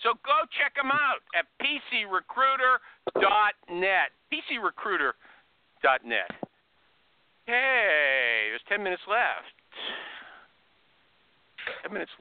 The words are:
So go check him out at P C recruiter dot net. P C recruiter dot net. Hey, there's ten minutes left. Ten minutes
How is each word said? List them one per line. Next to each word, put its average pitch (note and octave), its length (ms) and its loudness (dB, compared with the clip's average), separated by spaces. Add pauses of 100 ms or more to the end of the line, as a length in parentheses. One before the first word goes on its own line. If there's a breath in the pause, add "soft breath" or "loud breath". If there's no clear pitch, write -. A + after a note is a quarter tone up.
So A#3 100 2 (120)
go D4 260 2
check - 260 -2
him C4+ 140 0
out C#4 320 0 (120)
at E3+ 120 0 (120)
P C#4 220 -4 (100)
C A3+ 140 -2
recruiter B3+ 760 2 (380 loud breath)
dot G#3 360 4 (160)
net. F3+ 420 0 (160)
P D#4 180 -6
C C#4 120 -4
recruiter F3 560 -2 (680 soft breath)
dot C3+ 220 4
net. G#2+ 260 -2 (1160)
Hey, D3+ 1040 4
there's A#2 180 -8
ten G3+ 140 -2
minutes F#3 260 -4
left. F#3+ 460 -2 (2250 loud breath)
Ten F3 100 -10
minutes G3 280 -8